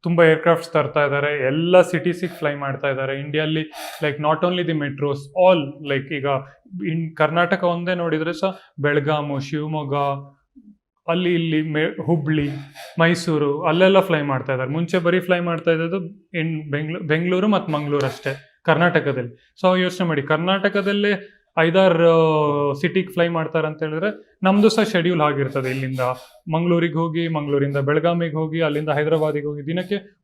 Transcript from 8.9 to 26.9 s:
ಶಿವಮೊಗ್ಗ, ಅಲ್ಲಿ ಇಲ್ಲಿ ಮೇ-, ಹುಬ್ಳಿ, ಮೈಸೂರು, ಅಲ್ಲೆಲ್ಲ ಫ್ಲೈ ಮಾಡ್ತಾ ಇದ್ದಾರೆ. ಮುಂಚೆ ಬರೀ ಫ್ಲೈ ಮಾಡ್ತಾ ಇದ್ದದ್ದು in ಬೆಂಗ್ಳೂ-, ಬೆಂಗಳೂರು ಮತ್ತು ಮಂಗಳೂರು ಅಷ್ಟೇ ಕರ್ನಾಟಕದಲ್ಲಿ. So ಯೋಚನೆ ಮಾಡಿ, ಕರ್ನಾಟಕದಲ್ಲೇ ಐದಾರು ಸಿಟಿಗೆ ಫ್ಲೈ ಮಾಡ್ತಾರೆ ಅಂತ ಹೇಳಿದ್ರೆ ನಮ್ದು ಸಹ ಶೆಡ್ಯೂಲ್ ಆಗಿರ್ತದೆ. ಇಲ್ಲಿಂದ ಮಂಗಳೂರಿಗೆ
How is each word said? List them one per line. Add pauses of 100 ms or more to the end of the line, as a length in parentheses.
ಶಿವಮೊಗ್ಗ, (1120)
ಅಲ್ಲಿ
ಇಲ್ಲಿ
ಮೇ-,
ಹುಬ್ಳಿ, (500)
ಮೈಸೂರು,
ಅಲ್ಲೆಲ್ಲ
ಫ್ಲೈ
ಮಾಡ್ತಾ
ಇದ್ದಾರೆ.
ಮುಂಚೆ
ಬರೀ
ಫ್ಲೈ
ಮಾಡ್ತಾ
ಇದ್ದದ್ದು (360)
in
ಬೆಂಗ್ಳೂ-,
ಬೆಂಗಳೂರು
ಮತ್ತು
ಮಂಗಳೂರು
ಅಷ್ಟೇ
ಕರ್ನಾಟಕದಲ್ಲಿ.
So
ಯೋಚನೆ
ಮಾಡಿ,
ಕರ್ನಾಟಕದಲ್ಲೇ (280)
ಐದಾರು
ಸಿಟಿಗೆ
ಫ್ಲೈ
ಮಾಡ್ತಾರೆ
ಅಂತ
ಹೇಳಿದ್ರೆ
ನಮ್ದು
ಸಹ
ಶೆಡ್ಯೂಲ್
ಆಗಿರ್ತದೆ.
ಇಲ್ಲಿಂದ (540)
ಮಂಗಳೂರಿಗೆ